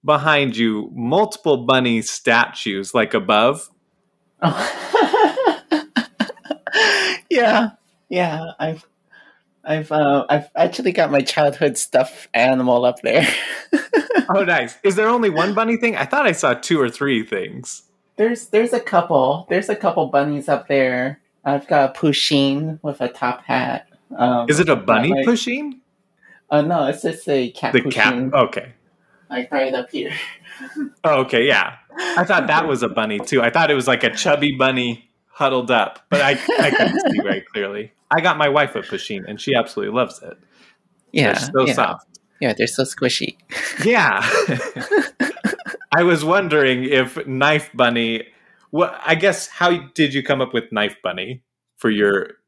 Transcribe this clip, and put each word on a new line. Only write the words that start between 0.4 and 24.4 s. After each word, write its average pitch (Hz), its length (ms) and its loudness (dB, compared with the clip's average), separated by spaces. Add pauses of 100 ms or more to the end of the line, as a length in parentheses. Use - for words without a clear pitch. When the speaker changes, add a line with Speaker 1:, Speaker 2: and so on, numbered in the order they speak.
Speaker 1:
you 110 380 -2
multiple 135 720 0
bunny 123 380 2
statues, 113 880 0
like, 113 220 0
above. 110 520 2 (760)
Speaker 2:
Oh. - 1160 0 (100)
<laughs> 302 140 -2 (1500)
Yeah, 233 400 2 (360)
yeah. 165 520 -2
I've, 160 260 -6 (760)
I've, 156 280 -4
uh, 143 380 2
I've 147 260 0
actually 170 360 0
got 170 180 0
my 143 120 2
childhood 143 560 0
stuffed - 580 -2
animal 123 500 2
up 123 160 0
there. 139 260 2 (440)
<laughs> 294 80 2 (520)
Speaker 1:
Oh, 196 120 2
nice. 170 400 0
Is 196 120 2
there 214 120 2
only 233 240 2
one 180 240 0
bunny 226 220 0
thing? 233 180 -2
I - 100 -2
thought 277 220 0
I 170 60 2
saw 135 200 2
two - 260 0
or 127 80 4
three 120 360 -2
things. - 580 -8 (340)
Speaker 2:
There's, 233 340 -2
there's 233 240 2
a 240 60 -2
couple. 160 680 2
There's 190 200 0
a 208 60 -2
couple 170 300 0
bunnies 143 420 0
up 143 200 -2
there. 131 520 0 (240)
I've 143 240 -2
got 139 280 2
Pusheen 147 880 0
with 147 180 -6
a 151 60 -2
top - 360 -6
hat. 127 440 -4 (280)
Um, 123 320 0